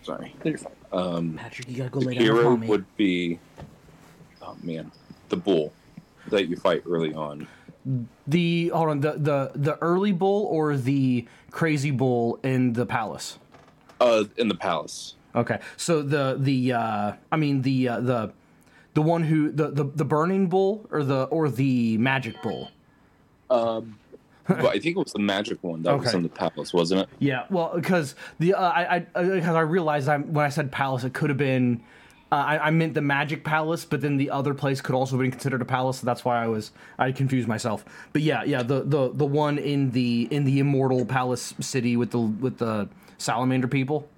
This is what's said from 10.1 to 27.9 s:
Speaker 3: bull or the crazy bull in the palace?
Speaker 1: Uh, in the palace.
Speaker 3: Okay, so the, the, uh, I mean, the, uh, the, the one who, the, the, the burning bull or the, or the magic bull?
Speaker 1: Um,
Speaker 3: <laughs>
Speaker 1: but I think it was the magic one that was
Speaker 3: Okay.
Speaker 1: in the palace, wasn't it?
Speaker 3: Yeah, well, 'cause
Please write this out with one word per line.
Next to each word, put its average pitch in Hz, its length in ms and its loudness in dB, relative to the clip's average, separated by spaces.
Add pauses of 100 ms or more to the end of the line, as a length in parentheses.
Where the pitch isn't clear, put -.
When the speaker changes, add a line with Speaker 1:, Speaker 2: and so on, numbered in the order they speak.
Speaker 3:
bull 196 340 2
or 151 300 0
the 127 500 2 (240)
crazy 151 400 0
bull 120 520 2
in 127 320 2
the 120 120 0
palace? 104 520 -6 (600)
Speaker 1:
Uh, 113 240 6 (120)
in 113 120 2
the 101 60 2
palace. - 600 -4 (200)
Speaker 3:
Okay, 117 240 0 (180)
so 165 260 0
the, 139 360 0
the, 131 360 2
uh, 107 380 -2 (200)
I 160 40 0
mean, 143 260 0
the, 131 260 0
uh, 113 120 -2
the, 120 320 -2 (600)
the 151 80 4
one 170 200 2
who, 156 280 2
the, - 200 -2
the, 143 140 -2
the 143 200 -2
burning 175 440 2
bull 196 420 0
or 147 120 -2
the, 131 220 0
or 156 260 0
the 120 480 2
magic 131 440 0
bull? 76 280 -6 (800)
Speaker 1:
Um, 113 480 0 (260)
Speaker 3:
<laughs> - 220 -18
Speaker 1:
but 160 200 2
I 101 120 2
think 170 180 -2
it - 20 0
was 151 140 -4
the - 60 -6
magic 101 440 -2
one 82 220 -6
that 139 140 2
was 127 100 -2
Speaker 3:
Okay. 101 100 0
Speaker 1:
in 87 40 0
the 82 60 -2
palace, - 460 -6
wasn't 87 280 2
it? - 60 -4 (100)
Speaker 3:
Yeah, 135 320 -2
well, 170 320 -2
'cause 160 320 0 (240)